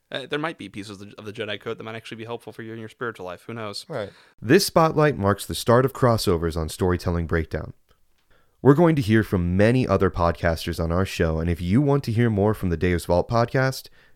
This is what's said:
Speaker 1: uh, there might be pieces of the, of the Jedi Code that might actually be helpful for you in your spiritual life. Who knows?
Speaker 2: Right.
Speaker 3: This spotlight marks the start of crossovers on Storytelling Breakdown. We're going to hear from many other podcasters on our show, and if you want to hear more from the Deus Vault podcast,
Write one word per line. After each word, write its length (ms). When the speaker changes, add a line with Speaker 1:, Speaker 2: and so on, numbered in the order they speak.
Speaker 1:
uh, 180
there 120
might 180
be 100
pieces 320
of 100
the, 80
of 60
the 80
Jedi 280
Code 180
that 60
might 100
actually 220
be 80
helpful 280
for 100
you 100
in 80
your 80
spiritual 380
life. 200
Who 80
knows? 340
Speaker 2:
Right. 220
Speaker 3:
This 240
spotlight 500
marks 300
the 80
start 300
of 80
crossovers 640
on 120
Storytelling 600
Breakdown. 460
We're 120
going 220
to 60
hear 200
from 360
many 280
other 240
podcasters 720
on 80
our 140
show, 340
and 120
if 100
you 220
want 220
to 80
hear 180
more 240
from 160
the 80
Deus 260
Vault 240
podcast, 600